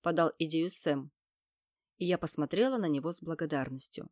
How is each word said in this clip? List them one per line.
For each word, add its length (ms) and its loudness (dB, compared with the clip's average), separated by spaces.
подал 380 4
идею 300 0
Сэм. 420 -2
И 80 -4
я 120 4
посмотрела 600 2
на 100 2
него 260 0
с 80 -10
благодарностью. 920 -4